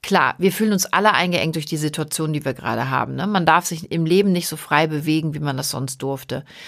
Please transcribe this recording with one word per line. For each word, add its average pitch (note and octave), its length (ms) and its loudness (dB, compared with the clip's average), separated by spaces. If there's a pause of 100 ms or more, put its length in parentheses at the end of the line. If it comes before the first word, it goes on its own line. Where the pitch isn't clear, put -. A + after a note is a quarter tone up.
Klar, D#3+ 340 2
wir F#3 140 4
fühlen G#3+ 220 0
uns F#3+ 120 0
alle G3+ 280 4
eingeengt E3 420 2
durch D3+ 100 -4
die D#3+ 120 -4
Situation, D#3 540 -2
die D3 140 -2
wir C3 80 -2
gerade A#2 360 -4
haben, C3 260 -2
ne? C#3 120 -4
Man F#3+ 180 0
darf E3 200 4
sich E3 260 -8
im E3 140 0
Leben F#3+ 260 6
nicht F3 160 0
so - 80 -6
frei D3+ 320 2
bewegen, D#3 460 0
wie D#3 60 -6
man C#3+ 180 -2
das C3 140 -4
sonst C3+ 320 -6
durfte. C3+ 420 -6 (220)